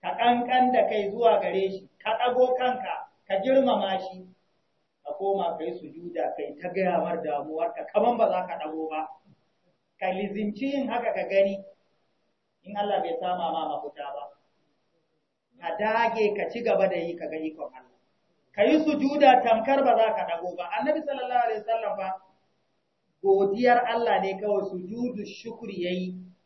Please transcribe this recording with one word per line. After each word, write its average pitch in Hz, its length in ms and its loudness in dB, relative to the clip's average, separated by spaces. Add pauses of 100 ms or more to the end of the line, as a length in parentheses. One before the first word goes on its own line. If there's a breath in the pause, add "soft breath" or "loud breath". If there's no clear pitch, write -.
Ka 180 160 -6
ƙanƙan 240 540 4
da 214 160 4
kai 208 240 -2
zuwa 226 300 4
gare 190 280 0
shi, 190 280 -10
ka 220 200 -2
ɗago 247 400 2
kanka, - 520 -4 (180)
ka 190 160 -2
girmama 214 560 2
shi, - 260 -12 (800)
ka 147 80 -8
koma 190 440 -2
ka 160 60 -8
yi 180 100 -6
sujuda, 165 600 -8
ka 156 80 -8
yi - 120 -10
ta 180 140 -8
gaya 175 300 0
mar 170 220 -4
damuwarka, 156 720 -4
kaman 233 240 2
ba 220 120 4
za 180 180 -2
ka 170 100 -10
ɗago 160 320 -6
ba. 156 180 -6 (920)
Ka 185 120 -4
lizimci 208 600 -4
yin 262 160 -2
haka 226 260 -2
ka 185 140 -4
gani, 196 320 2 (1040)
in 202 140 -10
Allah 202 240 0
bai 165 180 -4
sama 180 320 -2
ma 160 160 -4
mafita 147 480 -8
ba. 143 80 -10 (1400)
Ka 165 180 -6
dage 220 580 2
ka 170 140 -4
ci - 140 -8
gaba 196 240 4
da 180 80 0
yi 170 220 -4
ka 156 100 -10
ga 156 80 -8
ikon 156 380 -8
Allah. - 260 -20 (560)
Ka 202 80 4
yi 285 160 6
sujuda 277 640 6
tamkar 233 400 2
ba 233 140 4
za 220 180 4
ka 185 120 -4
ɗago 170 280 -6
ba. 180 140 -8 (100)
Annabi 302 240 0
sallallahu 247 400 -2
alaihi 220 160 -2
wasallam 214 380 -4
fa 190 120 -4 (1120)
godiyar 247 640 4
Allah 233 360 0
ne 190 180 -4
kawai 202 320 0
sujudu 202 560 -6
shukri 202 560 -12
ya 180 80 -2
yi. 185 240 -4 (300)